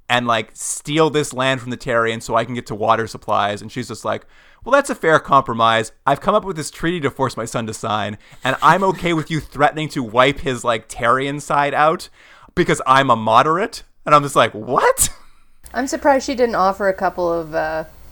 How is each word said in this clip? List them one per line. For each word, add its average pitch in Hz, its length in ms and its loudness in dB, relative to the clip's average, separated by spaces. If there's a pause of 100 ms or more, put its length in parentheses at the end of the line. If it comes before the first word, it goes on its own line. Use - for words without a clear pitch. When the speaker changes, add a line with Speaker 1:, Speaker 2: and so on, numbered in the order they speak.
Speaker 1:
and, 120 160 2
like, 113 300 0
steal 151 560 0
this 151 220 -2
land 131 280 0
from 123 80 -10
the 120 80 -6
Terrians 113 460 0
so 120 120 -2
I 117 100 2
can 123 100 -8
get 120 120 -8
to 113 80 -8
water 110 300 2
supplies." 104 560 -2
And 107 100 -16
she's 120 180 -8
just 107 140 -12
like, 107 220 -6 (400)
"Well, 233 80 -8
that's 277 160 4
a - 60 -4
fair 156 240 4
compromise. 113 720 2 (160)
I've 143 120 2
come 196 140 0
up 208 100 2
with 190 120 -8
this 156 160 -8
treaty 175 300 -4
to 135 100 -2
force 127 260 -2
my 110 80 -6
son 117 220 -6
to 110 80 -8
sign, 104 420 -4 (260)
and 131 200 0
I'm 170 220 4
okay 175 280 0
with 156 160 -2
you 160 100 -2
threatening 147 500 -2
to 143 120 -6
wipe 123 380 2
his, 123 240 -6
like, 117 260 -4
Terrian 135 500 -2
side 143 360 -2
out 156 340 0 (460)
because 170 320 0
I'm 135 240 6
a 117 40 4
moderate." 135 680 2 (200)
And 151 120 4
I'm 147 80 6
just 139 120 -6
like, 120 180 4
"What?" 415 560 0 (680)
Speaker 2:
I'm 262 100 -4
surprised 277 400 0
she 285 80 -4
didn't 233 220 0
offer 190 340 0
a 190 40 2
couple 180 380 -2
of, 160 220 -6
uh, 160 300 -4 (280)